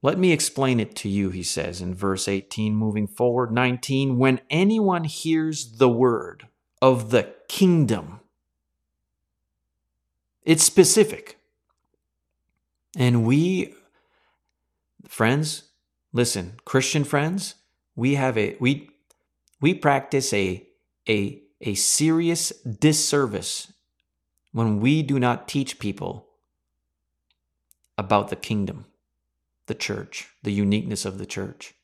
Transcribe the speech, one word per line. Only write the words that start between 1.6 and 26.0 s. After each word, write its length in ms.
in 140
verse 320
eighteen, 480
moving 320
forward, 440
nineteen. 680
"When 320
anyone 560
hears 720
the 120
word 580
of 280
the 240
kingdom," 720
it's 200
specific. 760
And 280
we, 500
friends, 640
listen, 540
Christian 380
friends, 520
we 200
have 220
a, 220
we, 300
we 140
practice 580
a, 320
a, 360
a 140
serious 720
disservice 1080
when 280
we 240
do 160
not 280
teach 300
people 480